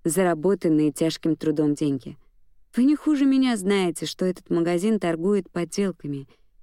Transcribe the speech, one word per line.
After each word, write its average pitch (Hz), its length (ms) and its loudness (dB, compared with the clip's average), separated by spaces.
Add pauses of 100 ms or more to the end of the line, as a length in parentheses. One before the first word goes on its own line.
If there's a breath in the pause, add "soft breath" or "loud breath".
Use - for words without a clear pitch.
заработанные 165 920 2
тяжким 160 440 -2
трудом 151 380 0
деньги. 143 420 -4 (580)
Вы 240 100 2
не 285 120 4
хуже 285 300 0
меня 262 320 4
знаете, 185 480 0
что - 180 -6
этот 185 240 -4
магазин 175 500 0
торгует 180 520 -2
подделками 165 760 -6 (360 soft breath)